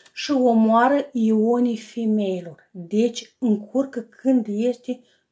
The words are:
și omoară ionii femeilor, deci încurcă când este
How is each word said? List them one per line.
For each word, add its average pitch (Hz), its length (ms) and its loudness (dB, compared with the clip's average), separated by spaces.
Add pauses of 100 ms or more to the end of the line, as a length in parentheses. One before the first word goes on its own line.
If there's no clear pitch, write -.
(120)
și - 200 -10
omoară 247 800 2
ionii 226 640 0
femeilor, 202 960 -4
deci 208 680 -4
încurcă 247 640 -2
când 247 480 -2
este 240 520 -4 (320)